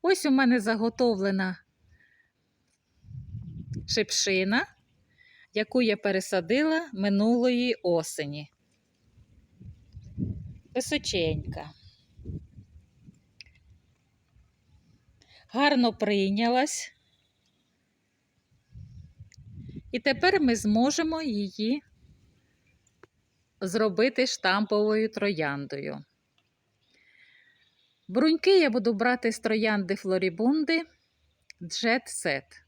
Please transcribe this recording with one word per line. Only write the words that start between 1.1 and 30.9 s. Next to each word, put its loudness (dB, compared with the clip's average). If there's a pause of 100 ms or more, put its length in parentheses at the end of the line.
шипшина, 2 (880)
яку 0
я 2
пересадила 0
минулої 2
осені. -2 (2250)
Височенька. -4 (3750)
Гарно 2
прийнялась. 0 (3000)
І -6
тепер 2
ми 4
зможемо 2
її -2 (1800)
зробити 0
штамповою 0
трояндою. -4 (2000)
Бруньки 4
я 6
буду 2
брати 0
з -6
троянди 0
Флорібунди 0 (760)